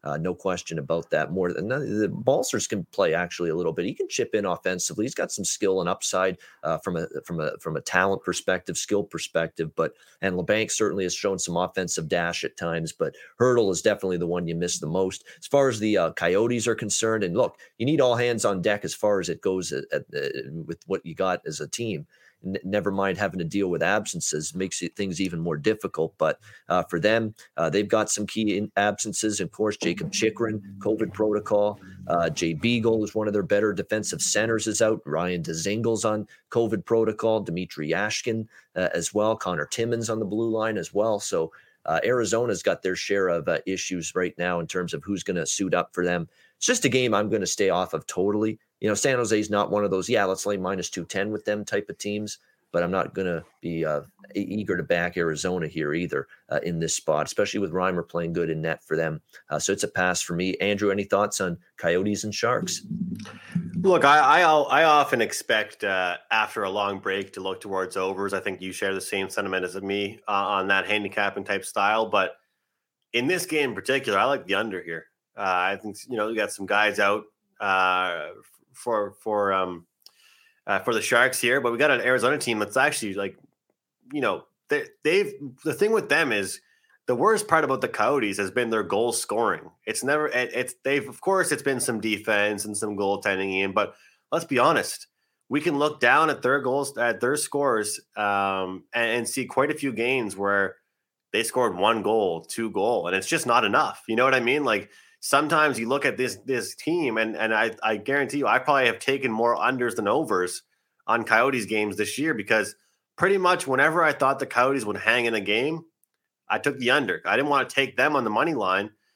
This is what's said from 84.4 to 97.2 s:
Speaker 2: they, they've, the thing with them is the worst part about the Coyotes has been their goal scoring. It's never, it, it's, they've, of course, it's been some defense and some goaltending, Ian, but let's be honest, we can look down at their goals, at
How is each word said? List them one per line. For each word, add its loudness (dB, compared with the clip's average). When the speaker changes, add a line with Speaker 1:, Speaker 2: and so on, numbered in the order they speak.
Speaker 2:
they, 0
they've, 2
the -2
thing 2
with 2
them 2
is -2
the 2
worst 2
part 4
about 0
the 0
Coyotes 0
has -2
been 0
their 2
goal 0
scoring. -2
It's -4
never, 0
it, -2
it's, -4
they've, 0
of -18
course, 2
it's -2
been 0
some -2
defense 0
and -8
some -4
goaltending, 0
Ian, 0
but 0
let's -2
be 0
honest, 2
we -2
can 0
look 0
down 6
at -4
their 2
goals, -2
at 0